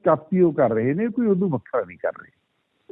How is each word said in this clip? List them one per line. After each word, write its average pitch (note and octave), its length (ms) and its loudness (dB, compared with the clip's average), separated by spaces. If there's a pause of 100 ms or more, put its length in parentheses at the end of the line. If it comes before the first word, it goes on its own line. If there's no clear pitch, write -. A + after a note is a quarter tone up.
ਕਾਪੀ F3+ 360 0
ਉਹ E3+ 120 4
ਕਰ C#3+ 180 2
ਰਹੇ A2+ 240 0
ਨੇ, G#3+ 140 -2
ਕੋਈ A#3+ 180 -2
ਉਦੋਂ G3 220 2
ਵੱਖਰਾ B2 360 -4
ਨਹੀਂ F2 140 -20
ਕਰ E2+ 140 -6 (100)
ਰਹੇ। - 80 -20 (600)